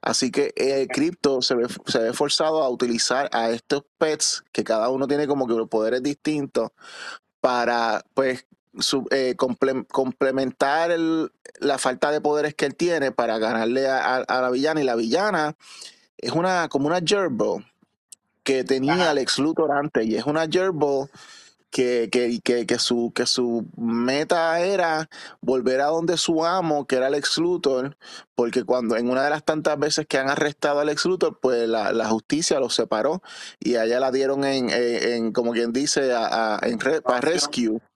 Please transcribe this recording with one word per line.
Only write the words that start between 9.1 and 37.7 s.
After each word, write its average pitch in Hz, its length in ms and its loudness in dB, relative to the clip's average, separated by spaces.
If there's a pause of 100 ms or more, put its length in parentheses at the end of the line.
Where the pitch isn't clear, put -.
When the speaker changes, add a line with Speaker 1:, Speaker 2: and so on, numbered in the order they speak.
Speaker 1:
eh, 127 260 0
comple-, 131 500 -2
complementar 135 1040 0
el, 165 400 -2 (280)
la 139 180 0
falta 131 340 0
de 151 80 0
poderes 147 340 0
que - 120 -2
él 139 100 -4
tiene 156 380 0
para 113 240 0
ganarle 113 500 0
a, 127 280 0
a, - 80 0
a 127 180 0
la 127 80 0
villana. 147 320 0
Y - 20 0
la 127 120 2
villana 156 600 0 (640)
es - 160 -6
una, 175 340 2
como 143 200 0
una 175 120 2
gerbil 135 680 0 (760)
que 131 220 0
tenía 135 300 2
Speaker 2:
Ajá. 175 200 4
Speaker 1:
Lex 135 240 0
Luthor 156 340 2
antes, 143 360 0
y 110 80 0
es 113 100 -2
una 156 240 0
gerbil 151 580 0 (640)
que, 123 420 0
que, 120 320 2
que, 120 220 2
que 120 140 -2
su, 120 340 0
que 123 140 0
su 117 400 0 (100)
meta 143 840 0
era 170 460 0 (320)
volver 131 420 0
a 143 60 2
donde 165 300 0
su 160 260 0
amo, 165 440 0
que - 80 0
era 131 160 2
Lex 147 260 -2
Luthor, 143 580 0 (380)
porque 120 300 0
cuando, 117 320 0
en 120 120 0
una 127 160 0
de 143 60 0
las 147 140 -2
tantas 156 340 0
veces 151 300 -2
que 143 100 0
han 135 120 0
arrestado 143 500 0
a 147 60 2
Lex 151 200 -2
Luthor, 175 340 0
pues 120 280 2
la, 110 240 0
la 110 160 0
justicia 139 520 0
los 120 140 -2
separó 123 480 0 (380)
y 120 160 0
a 113 100 2
ella 120 140 2
la 131 120 0
dieron 135 320 0
en, 135 280 0
en, 120 420 0
en, 113 180 -2
como 117 200 0
quien 117 200 0
dice, 131 420 0
a, 113 420 0
a, - 120 -4
en 117 120 -2
re-, 147 220 0
pa' 127 160 0
Speaker 2:
Adopción. 139 160 2
Speaker 1:
rescue. 120 480 -2 (140)